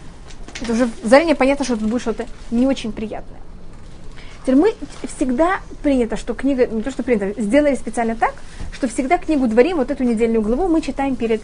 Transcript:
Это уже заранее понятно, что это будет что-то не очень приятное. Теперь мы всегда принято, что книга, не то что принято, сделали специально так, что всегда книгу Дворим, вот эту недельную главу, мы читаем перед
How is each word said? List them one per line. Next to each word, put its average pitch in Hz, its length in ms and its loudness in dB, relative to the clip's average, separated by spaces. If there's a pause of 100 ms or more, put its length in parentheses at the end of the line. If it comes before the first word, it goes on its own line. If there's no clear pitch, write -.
(600)
Это 233 120 -2
уже 233 160 4 (140)
заранее 277 320 6
понятно, 277 280 2
что 247 120 0
это 214 100 -2
будет 226 160 0
что-то 220 240 -4 (260)
не 247 160 2
очень 262 240 -2
приятное. 208 480 -10 (1040)
Теперь 262 140 2
мы 392 180 6 (420)
всегда 311 440 2 (240)
принято, 240 340 2
что - 160 -6
книга, 254 340 2
не 220 140 -2
то 262 100 -4
что 254 120 -6
принято, 208 380 0
сделали 269 340 4
специально 226 400 -2
так, 466 180 0 (400)
что 262 140 -2
всегда 269 300 0
книгу 294 300 2
Дворим, 254 300 4
вот 262 140 0
эту 277 120 -2
недельную 226 380 2
главу, 254 260 0
мы 320 140 4
читаем 269 340 -2
перед 220 280 0